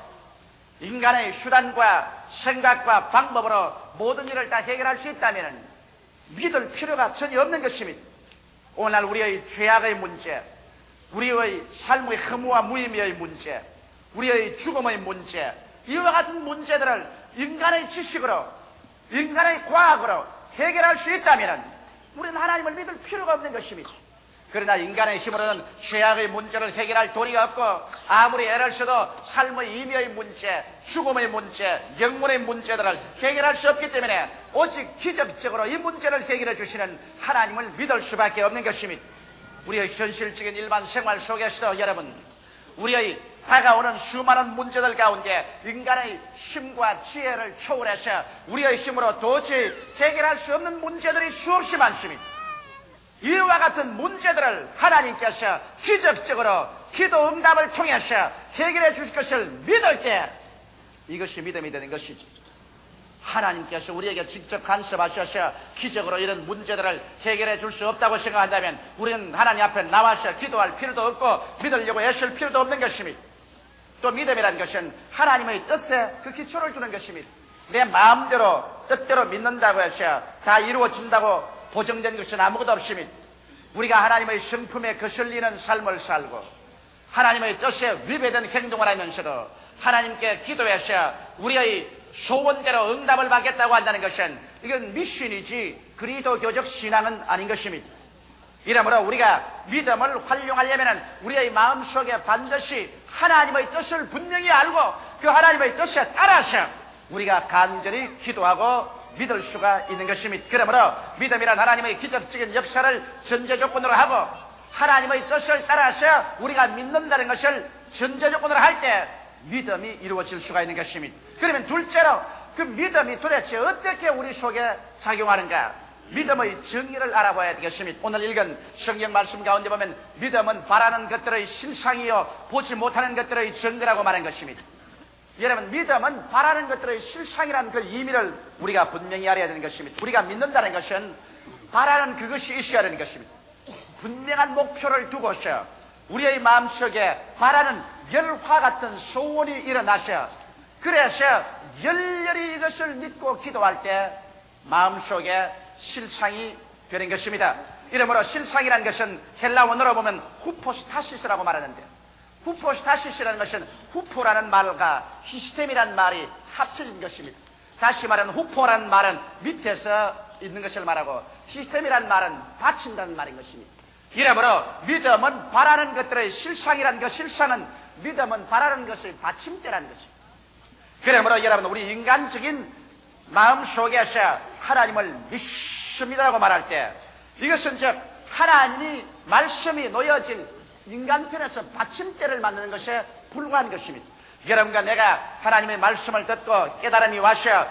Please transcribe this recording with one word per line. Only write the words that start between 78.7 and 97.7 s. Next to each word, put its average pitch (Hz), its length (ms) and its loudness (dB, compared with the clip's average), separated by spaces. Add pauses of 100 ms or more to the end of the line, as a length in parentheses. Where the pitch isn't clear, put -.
뜻대로 262 380 2
믿는다고 214 560 2
해서 170 420 0 (220)
다 208 140 8
이루어진다고 220 840 2 (300)
보장된 226 420 -2
것은 202 240 -10
아무것도 220 320 2
없습니다. 190 380 -4 (640)
우리가 220 320 4
하나님의 226 340 2
성품에 233 580 -8
거슬리는 233 600 -4
삶을 214 420 -2
살고 135 440 -4 (680)
하나님의 233 480 2
뜻에 233 460 -2
위배된 240 400 -2
행동을 226 420 -2
하면서도 165 640 -4 (320)
하나님께 226 580 0
기도해서 190 720 0 (260)
우리의 226 580 0 (160)
소원대로 262 800 0
응답을 262 380 2
받겠다고 247 460 4
한다는 214 260 2
것은 180 380 -4 (240)
이건 233 300 -6
미신이지 226 1040 -8
그리스도교적 247 680 -2
신앙은 220 640 -2
아닌 185 200 -2
것입니다. 202 400 -6 (800)